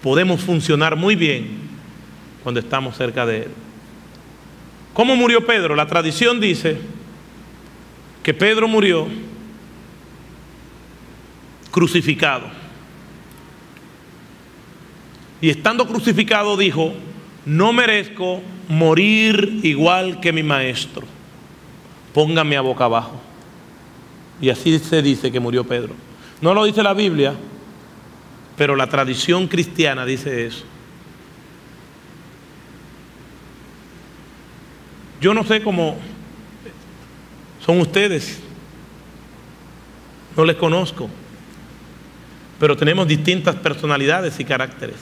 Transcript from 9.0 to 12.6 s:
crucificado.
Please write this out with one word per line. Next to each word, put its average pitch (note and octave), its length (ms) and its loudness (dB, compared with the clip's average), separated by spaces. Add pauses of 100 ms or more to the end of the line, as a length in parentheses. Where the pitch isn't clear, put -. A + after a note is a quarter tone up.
crucificado. D#3 760 0 (3000)